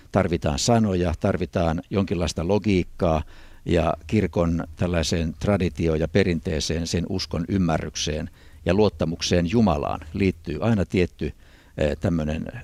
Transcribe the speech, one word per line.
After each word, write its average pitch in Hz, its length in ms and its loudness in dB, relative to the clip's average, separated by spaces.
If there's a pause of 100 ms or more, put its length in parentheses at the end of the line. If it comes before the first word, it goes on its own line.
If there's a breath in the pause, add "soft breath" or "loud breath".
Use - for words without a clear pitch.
(120)
tarvitaan 85 480 0
sanoja, 95 600 2
tarvitaan 87 680 0
jonkinlaista 87 580 -2
logiikkaa 92 760 2 (420 loud breath)
ja 82 280 2 (140)
kirkon 85 560 0 (120)
tällaiseen 85 640 0
traditioon 85 600 0
ja 80 80 0
perinteeseen, 82 800 0
sen 85 220 -2
uskon 85 380 -4
ymmärrykseen 80 840 -2 (360 soft breath)
ja 85 80 4
luottamukseen 87 800 2
Jumalaan 76 480 2 (140)
liittyy 92 480 -2
aina 104 240 2
tietty, 85 480 -2 (440 soft breath)
eh, 73 220 0
tämmöinen 80 460 -2 (180)